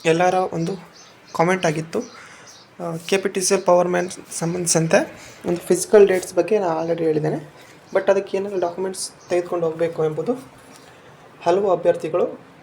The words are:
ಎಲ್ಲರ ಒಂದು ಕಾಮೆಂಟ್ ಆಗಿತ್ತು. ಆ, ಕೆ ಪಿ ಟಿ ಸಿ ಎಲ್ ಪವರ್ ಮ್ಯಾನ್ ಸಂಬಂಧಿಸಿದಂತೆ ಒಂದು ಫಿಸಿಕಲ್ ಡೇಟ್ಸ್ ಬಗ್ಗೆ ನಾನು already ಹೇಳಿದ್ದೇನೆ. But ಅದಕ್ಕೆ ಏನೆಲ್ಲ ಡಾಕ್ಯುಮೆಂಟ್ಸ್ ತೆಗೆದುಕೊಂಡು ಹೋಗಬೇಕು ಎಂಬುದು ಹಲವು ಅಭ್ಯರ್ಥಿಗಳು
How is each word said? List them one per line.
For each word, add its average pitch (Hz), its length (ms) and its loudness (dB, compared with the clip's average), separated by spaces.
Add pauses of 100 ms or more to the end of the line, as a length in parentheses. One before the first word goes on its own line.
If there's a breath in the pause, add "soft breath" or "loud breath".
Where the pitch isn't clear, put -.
ಎಲ್ಲರ 175 280 4
ಒಂದು 185 420 -2 (600)
ಕಾಮೆಂಟ್ 180 300 2
ಆಗಿತ್ತು. 160 340 -2
ಆ, - 960 -14 (100)
ಕೆ 196 100 0
ಪಿ 196 120 -2
ಟಿ 196 120 -4
ಸಿ 190 140 0
ಎಲ್ 190 80 0
ಪವರ್ 180 240 4
ಮ್ಯಾನ್ 180 220 -2 (220)
ಸಂಬಂಧಿಸಿದಂತೆ 170 880 0 (240 loud breath)
ಒಂದು 175 120 -2
ಫಿಸಿಕಲ್ 196 500 6
ಡೇಟ್ಸ್ 185 260 0
ಬಗ್ಗೆ 180 260 2
ನಾನು 165 220 -2
already 165 220 -2
ಹೇಳಿದ್ದೇನೆ. 156 500 -2 (400 loud breath)
But 196 180 2
ಅದಕ್ಕೆ 196 260 0
ಏನೆಲ್ಲ 196 220 -4
ಡಾಕ್ಯುಮೆಂಟ್ಸ್ 185 520 -6 (180)
ತೆಗೆದುಕೊಂಡು 175 360 -2
ಹೋಗಬೇಕು 160 400 -2
ಎಂಬುದು 156 280 -2 (1080 loud breath)
ಹಲವು 190 280 2
ಅಭ್ಯರ್ಥಿಗಳು 170 680 -2 (240)